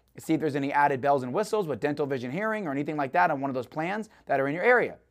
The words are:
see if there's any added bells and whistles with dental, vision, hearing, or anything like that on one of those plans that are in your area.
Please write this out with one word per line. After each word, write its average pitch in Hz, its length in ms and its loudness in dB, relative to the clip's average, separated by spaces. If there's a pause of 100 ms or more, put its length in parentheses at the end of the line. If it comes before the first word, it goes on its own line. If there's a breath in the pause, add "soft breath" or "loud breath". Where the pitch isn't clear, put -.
(180 soft breath)
see - 180 0
if 147 40 0
there's 143 160 -2
any 139 160 -2
added 143 300 2
bells 139 220 2
and 127 100 -6
whistles 208 340 -2
with 127 140 -4
dental, 147 240 0
vision, 127 260 -4
hearing, 214 340 -4
or 147 60 -2
anything 147 240 -2
like 139 160 -2
that 180 180 4
on 143 120 -2
one 139 80 -2
of 131 60 -4
those 123 120 -4
plans 190 400 -4 (180 soft breath)
that 139 140 2
are 135 80 2
in 143 80 -2
your - 80 -2
area. 214 320 4 (140)